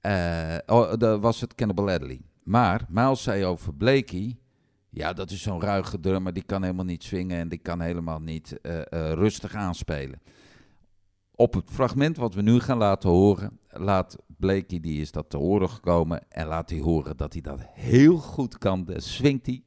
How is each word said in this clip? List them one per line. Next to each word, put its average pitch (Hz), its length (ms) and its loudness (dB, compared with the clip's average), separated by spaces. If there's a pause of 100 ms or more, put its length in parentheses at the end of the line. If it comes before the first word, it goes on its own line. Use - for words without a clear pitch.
Eh, 85 560 -2 (100)
oh, 107 320 4
dan 110 220 2
was 113 200 0
het - 140 -8
Cannibal 101 360 0
Adderley. 65 300 -4 (220)
Maar 107 460 2
Miles 127 340 0
zei 98 220 -2
over 87 300 -4
Blakey: 117 640 0 (520)
"Ja, 80 220 -4
dat 92 180 -8
is 98 120 -10
zo'n 92 180 -4
ruige 98 400 -2
drummer, 92 320 -2
die 90 100 -6
kan 98 200 -4
helemaal 92 220 -4
niet 87 180 -6
swingen 90 360 -4
en 85 100 -6
die 82 100 -8
kan 85 220 -6
helemaal 82 400 -4
niet, 80 400 -10
eh, 82 200 -8
eh, 80 320 -4
rustig 101 420 0
aanspelen." 80 680 -6 (1120)
Op 117 200 4
het 92 160 -4
fragment 139 460 0
wat 117 180 -2
we 101 80 -2
nu 117 180 6
gaan 120 180 -2
laten 98 320 2
horen, 95 480 4 (100)
laat 95 480 -2 (100)
Blakey, 95 540 -2
die 78 200 -4
is 76 120 -8
dat 78 180 -8
te 73 60 -6
horen 92 340 2
gekomen, 85 600 0
en 80 160 -6
laat 80 240 -6
hij 82 100 -4
horen 76 360 0
dat 73 160 -6
hij 80 100 -10
dat 69 180 -10 (120)
heel 139 460 8
goed - 400 -6
kan. 92 260 -2
Dan 82 160 -8
swingt 135 460 -2
hij 127 200 -6